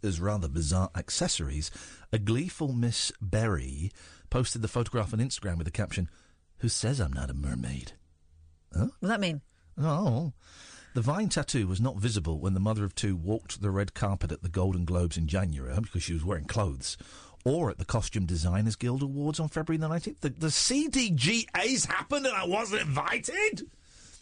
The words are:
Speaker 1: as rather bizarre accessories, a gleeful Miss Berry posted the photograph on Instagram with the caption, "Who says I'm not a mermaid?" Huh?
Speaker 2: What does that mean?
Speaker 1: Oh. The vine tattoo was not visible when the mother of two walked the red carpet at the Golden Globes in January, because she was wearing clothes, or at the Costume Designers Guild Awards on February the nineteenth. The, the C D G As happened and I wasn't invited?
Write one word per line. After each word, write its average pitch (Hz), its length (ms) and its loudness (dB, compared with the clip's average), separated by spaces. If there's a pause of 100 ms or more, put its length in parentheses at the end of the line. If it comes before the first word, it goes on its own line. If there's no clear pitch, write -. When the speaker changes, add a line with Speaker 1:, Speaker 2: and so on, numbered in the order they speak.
Speaker 1:
as 90 180 0
rather 98 260 0
bizarre 82 480 2
accessories, 76 760 -2 (420)
a 110 60 2
gleeful 135 520 0
Miss 117 480 0
Berry 90 720 0 (380)
posted 123 320 0
the 107 60 0
photograph 113 440 0
on 107 80 0
Instagram 104 380 -2
with 80 80 -2
the 80 60 -2
caption, 92 360 -2 (500)
"Who 117 120 0
says 131 300 0
I'm 73 140 0
not 65 180 -4
a - 20 -6
mermaid?" 64 600 -4 (800)
Huh? 190 100 2 (180)
Speaker 2:
What - 20 -14
does 185 80 2
that 220 100 2
mean? 165 220 0 (400)
Speaker 1:
Oh. 147 520 2 (600)
The 120 80 2
vine 170 280 2
tattoo 123 380 2
was 92 140 0
not 127 160 2
visible 95 420 0
when 95 140 0
the 92 60 2
mother 107 260 2
of 95 80 -4
two 98 220 0
walked 95 460 -2
the 101 100 2
red 98 240 0
carpet 98 360 0
at - 120 -6
the 87 60 -4
Golden 92 360 2
Globes 87 320 2
in 82 100 2
January, 76 540 0
because 95 220 -2
she 85 100 -4
was 80 120 0
wearing 82 200 -2
clothes, 87 520 -2 (480)
or 143 240 2
at - 80 -4
the - 80 -4
Costume 104 400 0
Designers 87 500 2
Guild 127 280 -2
Awards 143 360 -2
on 156 80 -2
February 160 300 -2
the 160 100 -2
nineteenth. 170 340 -4
The, 147 80 0
the 156 220 -2
C 285 360 2
D 240 240 2
G 170 420 2
As 220 320 2
happened 269 400 -2
and 240 100 0
I 185 100 0
wasn't 202 360 0
invited? 226 880 0 (520)